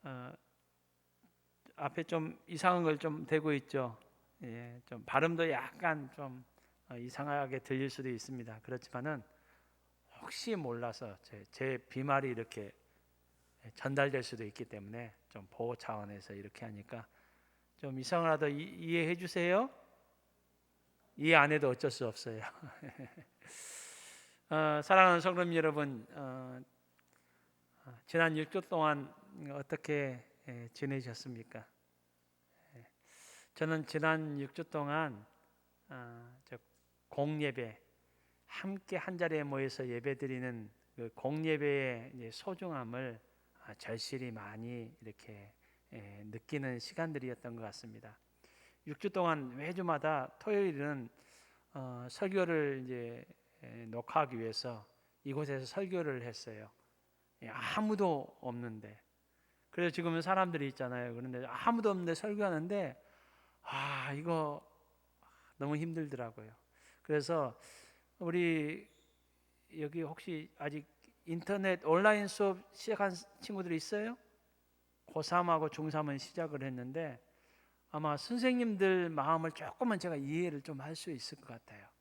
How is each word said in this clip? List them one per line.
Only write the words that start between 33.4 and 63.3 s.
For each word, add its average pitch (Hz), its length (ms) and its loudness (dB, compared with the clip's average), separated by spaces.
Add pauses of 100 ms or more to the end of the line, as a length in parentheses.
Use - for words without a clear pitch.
저는 160 320 2
지난 156 540 2
육 139 140 -6
주 165 120 -6
동안, 143 600 -2 (640)
어, 120 540 -14
저 - 140 -14 (500)
공예배, 139 720 -2 (680)
함께 196 500 -6
한 180 200 -4
자리에 160 260 2
모여서 135 440 -2
예배드리는 127 840 -2 (260)
그 117 200 -8
공예배의 139 1000 2
이제 117 160 -10
소중함을, 131 880 -6 (460)
아, 110 100 -16
절실히 120 560 -6
많이 113 680 -10
이렇게, 104 540 -18 (400)
예, 101 320 -14
느끼는 123 540 -4
시간들이었던 127 760 -4
것 117 60 -8
같습니다. 110 560 -12 (720)
육 147 120 -8
주 202 100 0
동안 156 460 2
매주마다 156 720 2 (120)
토요일은, 147 680 0 (680)
어, 127 360 -8
설교를 165 760 2
이제, 120 420 -6 (380)
예, 117 220 -14
녹화하기 120 540 0
위해서 113 460 -6 (380)
이곳에서 139 420 -4
설교를 170 580 -2
했어요. 110 460 -10 (720)
예, 113 60 -10
아무도 175 920 0
없는데. 110 580 -8 (720)
그래서 175 220 0
지금은 165 300 0
사람들이 175 480 2
있잖아요. 123 440 -4
그런데 123 320 -6
아무도 214 460 2
없는데 175 240 0
설교하는데, 190 880 -2 (600)